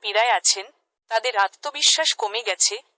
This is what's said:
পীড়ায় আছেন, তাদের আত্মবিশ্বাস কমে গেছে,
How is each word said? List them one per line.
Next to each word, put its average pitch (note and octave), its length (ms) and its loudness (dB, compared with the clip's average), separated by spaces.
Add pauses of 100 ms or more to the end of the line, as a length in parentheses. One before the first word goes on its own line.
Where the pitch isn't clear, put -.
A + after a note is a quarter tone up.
পীড়ায় G#3+ 300 2
আছেন, G3 420 0 (360)
তাদের A3+ 280 -2
আত্মবিশ্বাস G3+ 800 0
কমে A3 280 -4
গেছে, G#3+ 400 -2 (140)